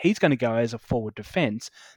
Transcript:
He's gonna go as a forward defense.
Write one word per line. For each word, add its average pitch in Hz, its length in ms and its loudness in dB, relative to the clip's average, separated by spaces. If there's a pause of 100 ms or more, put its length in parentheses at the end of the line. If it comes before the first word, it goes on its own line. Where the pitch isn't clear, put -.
He's 202 180 2
gonna 147 180 4
go 117 180 0
as 117 200 0
a 113 40 -10
forward 110 380 -4
defense. 117 540 -4 (260)